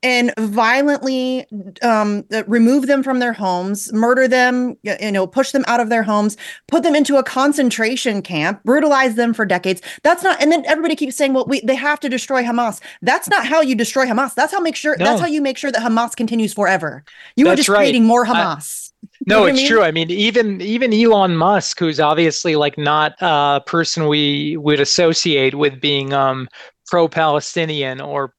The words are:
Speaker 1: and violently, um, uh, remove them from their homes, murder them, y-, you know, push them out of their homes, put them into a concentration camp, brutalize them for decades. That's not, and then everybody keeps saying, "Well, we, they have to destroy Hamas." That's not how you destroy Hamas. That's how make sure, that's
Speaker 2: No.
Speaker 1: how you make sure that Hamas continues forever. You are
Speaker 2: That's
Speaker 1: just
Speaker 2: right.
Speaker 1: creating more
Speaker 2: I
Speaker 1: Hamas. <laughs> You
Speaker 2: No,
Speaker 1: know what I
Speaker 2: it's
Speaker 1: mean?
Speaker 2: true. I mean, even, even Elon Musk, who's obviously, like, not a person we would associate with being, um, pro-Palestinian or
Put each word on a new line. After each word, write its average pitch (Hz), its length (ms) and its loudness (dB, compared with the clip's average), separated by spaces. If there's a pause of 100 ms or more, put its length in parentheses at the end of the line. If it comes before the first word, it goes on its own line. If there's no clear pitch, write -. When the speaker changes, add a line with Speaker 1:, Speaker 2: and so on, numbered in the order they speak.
Speaker 1:
and 240 340 2
violently, 254 1080 0 (340)
um, 208 500 0
uh, 214 140 -4
remove 233 400 4
them 277 160 2
from 262 160 -2
their 247 160 0
homes, 196 580 -4
murder 240 360 2
them, 247 560 0
y-, 202 180 -4
you 208 100 -4
know, 190 140 0
push 254 260 -2
them 269 160 0
out 240 120 2
of 233 100 0
their 226 140 2
homes, 208 340 0 (300)
put 311 160 0
them 311 120 2
into 285 220 2
a 262 60 2
concentration 254 1000 0
camp, 180 420 -4
brutalize 269 520 2
them 233 180 0
for 220 100 -2
decades. 185 380 -2 (220)
That's 349 180 2
not, 370 180 0
and 294 120 2
then 330 160 2
everybody 311 280 0
keeps 269 200 -6
saying, 277 180 0
"Well, 262 140 0
we, 269 140 -2
they 226 120 0
have 285 280 -2
to 285 80 -4
destroy 254 340 -2
Hamas." 233 360 -2 (220)
That's 254 260 -2
not 381 200 0
how 311 140 2
you 262 120 0
destroy 240 320 0
Hamas. 247 300 -2
That's 285 180 0
how 392 60 -2
make 339 160 -2
sure, 302 220 -2
that's 208 220 0
Speaker 2:
No. 349 60 -2
Speaker 1:
how - 20 -2
you 302 140 -2
make 269 160 -4
sure 285 140 -6
that 226 100 -2
Hamas 233 340 -2
continues 220 380 -2
forever. 170 500 -2 (320)
You 277 120 4
are - 20 6
Speaker 2:
That's 294 120 2
Speaker 1:
just 262 80 0
Speaker 2:
right. 202 100 4
Speaker 1:
creating 233 260 4
more 233 220 4
Speaker 2:
I - 20 -6
Speaker 1:
Hamas. 180 540 -4 (140)
<laughs> - 40 -20 (180)
You - 80 -8
Speaker 2:
No, 202 80 4
Speaker 1:
know 220 60 6
what 208 60 6
I - 40 6
Speaker 2:
it's 262 100 2
Speaker 1:
mean? 269 60 0
Speaker 2:
true. 226 160 4
I 165 80 2
mean, 165 200 -2
even, 208 500 0
even 226 320 -2
Elon 208 440 4
Musk, 180 420 0
who's 156 200 -2
obviously, 156 560 2
like, 147 240 0
not 151 400 0
a 143 460 0
person 165 420 -2
we 147 500 -2
would 151 220 2
associate 147 760 2
with 143 260 -2
being, 139 320 -2
um, 131 340 -2 (400)
pro-Palestinian 156 1120 -2
or 139 380 -6